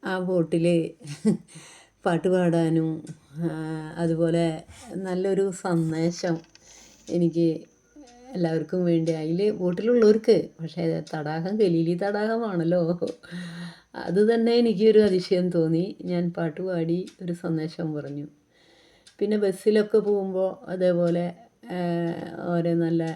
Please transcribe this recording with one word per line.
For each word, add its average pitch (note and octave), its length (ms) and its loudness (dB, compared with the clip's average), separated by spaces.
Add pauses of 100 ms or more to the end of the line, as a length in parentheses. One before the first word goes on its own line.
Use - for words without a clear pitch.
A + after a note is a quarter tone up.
ആ G3 160 -4
ബോട്ടിൽ F3 480 0 (1400)
പാട്ട് E3+ 260 0
പാടാനും, E3 600 2 (500)
ആ, E3 120 -2 (460)
അതുപോലെ E3 500 2 (500)
നല്ലൊരു F#3+ 540 0 (100)
സന്ദേശം E3 760 0 (760)
എനിക്ക് E3+ 380 2 (880)
എല്ലാവർക്കും E3 520 -2
വേണ്ടി, E3 280 2
അതിൽ D#3+ 280 -2 (100)
ബോട്ടിലുള്ളവർക്ക്, G#3+ 840 4 (180)
പക്ഷേ E3 300 -8 (160)
തടാകം D#3+ 560 -6
ഗലീലി F3 380 2
തടാകമാണല്ലോ. G3+ 840 0 (1120)
അത് F3 300 -2
തന്നെ A#3 300 2
എനിക്കൊരു A3 460 6
അതിശയം F#3 500 2
തോന്നി. E3 340 2 (200)
ഞാൻ F3 260 -2
പാട്ട് E3+ 320 -4
പാടി E3+ 360 -2 (220)
ഒരു F3 120 -8
സന്ദേശം E3 640 -4
പറഞ്ഞു. C#3+ 320 -8 (920)
പിന്നെ G#3 180 0
ബസ്സിലൊക്കെ G#3 640 2
പോകുമ്പോൾ F#3+ 520 0 (160)
അതേപോലെ, F3 600 2 (380)
ആ, F#3 140 -10 (680)
ഓരോ E3+ 280 0
നല്ല E3 280 2 (140)